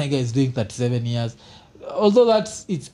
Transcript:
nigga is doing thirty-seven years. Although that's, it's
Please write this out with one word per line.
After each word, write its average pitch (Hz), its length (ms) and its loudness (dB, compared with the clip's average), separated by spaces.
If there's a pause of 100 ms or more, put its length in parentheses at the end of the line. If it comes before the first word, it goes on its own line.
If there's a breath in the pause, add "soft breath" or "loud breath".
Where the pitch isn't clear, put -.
nigga 139 160 -2
is 117 140 -2
doing 135 140 2
thirty-seven 123 580 -2
years. 117 260 -4 (720 loud breath)
Although 226 300 6
that's, - 360 -2
it's 165 260 -6